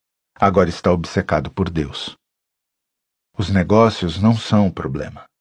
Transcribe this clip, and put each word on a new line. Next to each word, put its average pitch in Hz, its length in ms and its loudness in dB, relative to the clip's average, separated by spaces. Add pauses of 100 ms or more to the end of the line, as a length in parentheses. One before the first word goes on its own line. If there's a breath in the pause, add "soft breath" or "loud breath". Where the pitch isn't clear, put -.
(340)
agora 95 340 2
está 90 240 -2
obcecado 82 600 -2
por 90 180 -4
Deus. 73 480 -8 (1200)
Os 95 140 -4
negócios 95 680 2
não 110 160 4
são 104 320 2
o 82 60 -4
problema. 73 520 -10 (160)